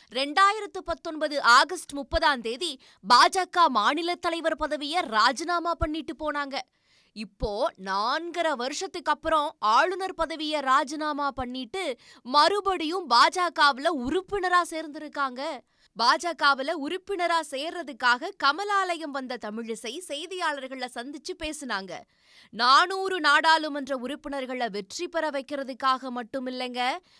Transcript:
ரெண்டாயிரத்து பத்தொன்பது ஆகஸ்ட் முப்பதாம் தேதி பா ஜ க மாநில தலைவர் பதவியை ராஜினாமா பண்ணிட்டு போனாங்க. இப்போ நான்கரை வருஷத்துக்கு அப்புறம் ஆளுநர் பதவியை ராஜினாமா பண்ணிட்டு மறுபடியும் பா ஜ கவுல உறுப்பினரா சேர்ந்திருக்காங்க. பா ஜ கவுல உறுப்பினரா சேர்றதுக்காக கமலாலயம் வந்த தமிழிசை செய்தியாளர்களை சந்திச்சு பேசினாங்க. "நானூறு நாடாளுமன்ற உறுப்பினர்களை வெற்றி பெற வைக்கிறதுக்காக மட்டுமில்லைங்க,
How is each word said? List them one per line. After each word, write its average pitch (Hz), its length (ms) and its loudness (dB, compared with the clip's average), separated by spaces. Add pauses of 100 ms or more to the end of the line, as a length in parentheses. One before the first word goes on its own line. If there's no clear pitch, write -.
(160)
ரெண்டாயிரத்து 381 720 2
பத்தொன்பது 311 560 -4
ஆகஸ்ட் 285 520 6
முப்பதாம் 285 480 0
தேதி 254 400 -6 (260)
பா 247 200 8
ஜ 370 240 2
க 349 180 4
மாநில 285 460 0
தலைவர் 330 400 -2
பதவியை 302 460 -4
ராஜினாமா 330 760 0
பண்ணிட்டு 320 440 -4
போனாங்க. 285 380 -6 (560)
இப்போ 214 580 -4 (120)
நான்கரை 294 720 -2
வருஷத்துக்கு 285 560 -6
அப்புறம் 214 480 0
ஆளுநர் 359 540 2
பதவியை 302 460 -4
ராஜினாமா 285 720 0
பண்ணிட்டு 262 640 -6 (280)
மறுபடியும் 339 840 2
பா 240 280 6
ஜ 359 120 0 (120)
கவுல 285 260 4 (200)
உறுப்பினரா 359 640 0
சேர்ந்திருக்காங்க. 294 720 -8 (540)
பா 240 200 4
ஜ 339 160 -4 (120)
கவுல 277 280 2 (160)
உறுப்பினரா 349 520 -2 (120)
சேர்றதுக்காக 277 800 -2 (140)
கமலாலயம் 349 680 0
வந்த 254 340 -6
தமிழிசை 226 600 -8
செய்தியாளர்களை 285 880 -6
சந்திச்சு 285 400 -10 (100)
பேசினாங்க. 233 480 -8 (580)
"நானூறு 359 680 2
நாடாளுமன்ற 302 800 4
உறுப்பினர்களை 262 720 -6
வெற்றி 202 380 -8
பெற 311 220 -2
வைக்கிறதுக்காக 269 840 -4
மட்டுமில்லைங்க, 254 680 -6 (380)